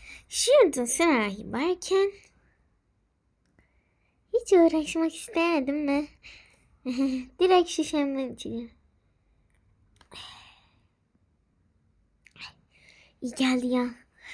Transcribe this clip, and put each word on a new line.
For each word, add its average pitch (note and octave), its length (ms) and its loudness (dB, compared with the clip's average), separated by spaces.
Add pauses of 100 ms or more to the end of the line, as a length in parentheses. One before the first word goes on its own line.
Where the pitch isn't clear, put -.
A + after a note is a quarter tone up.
(280)
şurada G4 580 4
Sırahi A3 680 0
varken F#4 600 0 (2250)
hiç A#4+ 200 0
uğraşmak D#4+ 640 4
istemedim D4+ 720 -2
de. C#4+ 200 -2 (760)
<laughs> B3+ 440 -4 (120)
Direkt F4+ 280 4
şişemden C#4 640 -4
içeceğim. A#3 360 -12 (4000)
İyi A#3+ 120 -8
geldi B3+ 320 0
ya. B3 240 -2 (440)